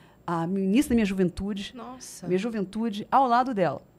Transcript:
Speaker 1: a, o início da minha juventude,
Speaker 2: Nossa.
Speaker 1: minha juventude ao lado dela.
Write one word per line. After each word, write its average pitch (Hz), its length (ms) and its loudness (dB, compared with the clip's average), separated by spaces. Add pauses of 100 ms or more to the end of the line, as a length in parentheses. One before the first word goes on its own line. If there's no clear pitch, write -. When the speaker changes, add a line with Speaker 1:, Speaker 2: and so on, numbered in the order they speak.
(260)
Speaker 1:
a, 170 200 0
o 190 120 -2
início 196 320 2
da 240 60 2
minha 226 100 4
juventude, 196 680 -2
Speaker 2:
Nossa. 247 520 -16
Speaker 1:
minha 185 120 2
juventude 214 720 -4
ao 262 160 6
lado 247 260 2
dela. 165 280 0 (180)